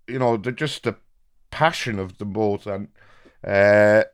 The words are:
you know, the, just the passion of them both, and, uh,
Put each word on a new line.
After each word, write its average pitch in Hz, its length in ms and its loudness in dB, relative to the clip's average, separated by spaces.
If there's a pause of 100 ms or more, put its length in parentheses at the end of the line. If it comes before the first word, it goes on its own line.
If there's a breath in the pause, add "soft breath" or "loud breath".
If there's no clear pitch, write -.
you 127 120 -10
know, 120 180 0
the, 113 160 -6
just 143 300 -8
the 110 140 -4 (540)
passion 147 480 -2
of 95 200 -10
them 104 160 -10
both, 104 320 -2
and, 101 220 -10 (540 soft breath)
uh, 104 720 4